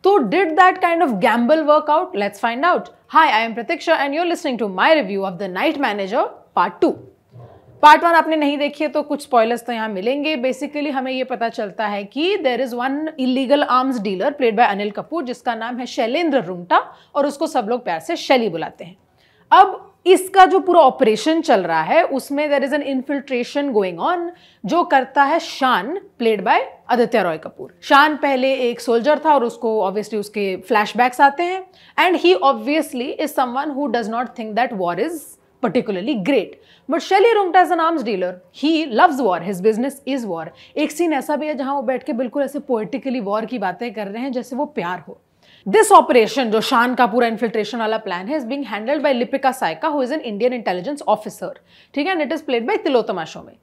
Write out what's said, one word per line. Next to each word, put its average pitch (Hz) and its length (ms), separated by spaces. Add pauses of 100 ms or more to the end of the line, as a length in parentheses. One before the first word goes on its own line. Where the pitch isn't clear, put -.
तो 403 140 (180)
did 339 240
that 370 240
kind 339 240
of 220 180
gamble 240 460
work 302 260
out? 359 280
Let's 208 200
find 262 280
out। 233 200 (220)
Hi, 311 160
I 214 160
am 220 80
Pratiksha 302 480
and 277 100
you're 339 220
listening 269 280
to 196 100 (100)
my 311 180
review 196 240
of 185 180
The 185 140
Night 285 320
Manager 208 400 (280)
Part 180 240
Two। 320 140 (880)
पार्ट 302 200
वन 339 120
आपने 320 200
नहीं 294 220
देखी 294 260
है 302 60
तो 302 140
कुछ 294 180
स्पॉयलर्स 233 440
तो 247 60
यहाँ 220 180
मिलेंगे। 277 480
Basically 285 540
हमें 262 200
ये 262 120
पता 233 260
चलता 208 380
है 202 160
कि 330 400
there 247 220
is 233 120
one 269 180 (300)
illegal 269 460
arms 254 340
dealer 208 320
played 226 200
by 233 120
अनिल 202 220
कपूर 285 320
जिसका 240 320
नाम 226 240
है 247 60
शैलेंद्र 262 580
रुंगटा 180 340 (380)
और 285 120
उसको 285 200
सब 254 220
लोग 240 140
प्यार 170 160
से 339 160
शैली 240 340
बुलाते 160 340
हैं। 170 140 (540)
अब 381 420 (140)
इसका 370 380
जो 370 140
पूरा 349 220
ऑपरेशन 262 600
चल 208 220
रहा 165 200
है 277 200
उसमें 285 460
there 277 200
is 269 100
an 285 160
infiltration 269 840
going 180 220 (100)
on 349 180 (380)
जो 320 180
करता 277 400
है 302 160
शान 262 580 (240)
played 214 260
by 320 120 (300)
आदित्य 233 340
रॉय 170 140
कपूर। - 460
शान 294 380
पहले 269 320 (160)
एक 240 100
सोल्जर 254 460
था 311 100
और 247 80
उसको 220 360 (120)
obviously 208 280
उसके 196 360 (120)
फ्लैशबैक्स 240 540
आते 277 220
हैं 370 220 (340)
and 339 260
he 359 120 (160)
obviously 269 680
is 294 200
someone 262 360
who 277 200
does 220 200
not 247 200
think 220 240
that 254 220
war 175 240
is 330 160 (400)
particularly 226 500 (120)
great। 254 260 (380)
But 320 120
शैली 415 320
रुंगटा 381 320
is 311 60
an 339 120
arms 320 240
dealer, 185 240 (240)
he 302 160 (260)
loves 294 300
war, 175 200
his 185 200
business 247 280 (200)
is 240 160
war। 160 140 (320)
एक 311 140
सीन 330 220
ऐसा 294 220
भी 302 120
है 302 100
जहां 269 180
वो 277 60
बैठ 247 220
के 294 100
बिल्कुल 262 300
ऐसे 277 160
पोएटिकली 240 600 (120)
वॉर 220 140
की 240 140
बातें 190 340
कर 202 140
रहे 214 140
हैं 269 100
जैसे 240 240
वो 285 100
प्यार 180 420
हो। - 140 (440)
This 427 260
operation, 254 600
जो 220 100
शान 247 340
का 247 120
पूरा 233 200
इन्फिल्ट्रेशन 226 520
वाला 220 180
प्लान 190 300
है, 302 120
is 240 80
being 277 240
handled 240 320
by 294 100
लिपिका 254 380
सायका, 196 380
who 294 160
is 233 100
an 403 60 (100)
Indian 233 220
intelligence 220 480 (120)
officer, 208 360 (440)
ठीक 294 140
है, 381 80
and 302 100
it 285 100
is - 140
played 233 180
by 415 160
तिलोत्तमा 214 420
शोमे। - 380